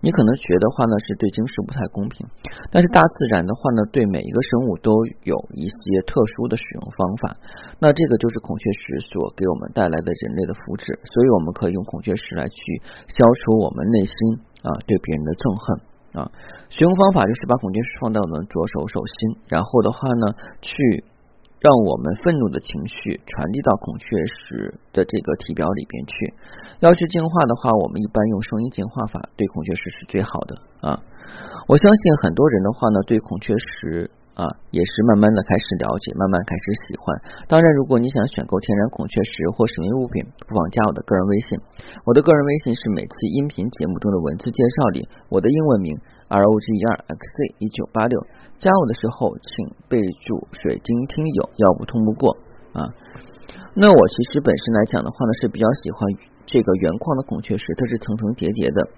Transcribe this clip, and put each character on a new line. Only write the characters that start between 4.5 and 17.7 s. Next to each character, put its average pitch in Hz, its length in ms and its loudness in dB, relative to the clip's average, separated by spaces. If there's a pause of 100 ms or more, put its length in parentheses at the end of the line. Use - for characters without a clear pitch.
物 98 120 -2
都 110 260 4 (200)
有 76 120 0 (160)
一 78 160 -8
些 98 380 -2
特 - 180 2 (120)
殊 117 120 -4
的 113 80 -2
使 - 60 -8 (180)
用 - 20 -14 (140)
方 95 200 -2
法， - 200 -8 (440)
那 151 120 6
这 165 140 2
个 120 100 2
就 117 140 0
是 - 100 -8
孔 - 160 -10
雀 - 160 -12
石 69 280 -8
所 67 360 -6
给 95 120 -2
我 85 80 0
们 50 180 -12
带 101 140 2
来 80 120 -2
的 87 120 -4
人 - 240 -8
类 92 100 -2
的 90 80 -6
福 - 220 -10
祉， - 120 -12 (220)
所 120 160 4
以 - 40 6
我 107 100 6
们 80 120 -4
可 - 160 -2
以 87 40 -2
用 95 120 -4
孔 - 160 -12
雀 98 160 -2
石 - 180 -10
来 71 140 -4
去 - 80 -14 (520)
消 - 180 4
除 113 320 4
我 98 120 2
们 65 200 -6
内 117 160 4
心 - 80 -8 (480)
啊 - 80 -6 (160)
对 107 120 2
别 - 180 -4
人 76 80 -6
的 78 100 -4
憎 110 240 -2
恨 - 640 -8
啊。 - 80 -10 (400)
使 - 140 2
用 180 120 4
方 196 160 6
法 107 140 4
就 110 80 0
是 - 120 -10
把 123 100 2
孔 95 160 -4